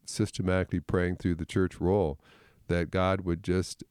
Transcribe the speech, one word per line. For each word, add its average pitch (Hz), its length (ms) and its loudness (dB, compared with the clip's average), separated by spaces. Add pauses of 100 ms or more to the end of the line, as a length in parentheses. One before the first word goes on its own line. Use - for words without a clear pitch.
systematically 92 720 0
praying 90 380 0
through 87 180 0
the 80 100 -6
church - 340 0
roll, 87 400 2 (480)
that 87 240 0
God 95 300 2
would 87 220 -2
just, 92 480 -2